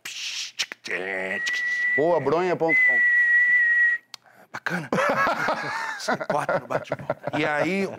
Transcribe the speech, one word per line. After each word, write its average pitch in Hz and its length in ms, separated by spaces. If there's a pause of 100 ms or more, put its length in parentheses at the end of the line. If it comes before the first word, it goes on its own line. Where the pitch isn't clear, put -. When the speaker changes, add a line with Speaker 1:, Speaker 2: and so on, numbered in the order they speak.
Speaker 1:
Psh, - 540
tch, - 100
tch, - 160
tch, 95 640
tch. - 200 (340)
Speaker 2:
Boa, 160 220
bronha 160 360
ponto 160 200
com. 247 360 (1400)
Speaker 1:
Bacana. 165 380
<laughs> - 1040
Você - 200
corta 147 420
no - 80
bate-volta. - 500 (200)
E 151 80
aí, 156 420 (120)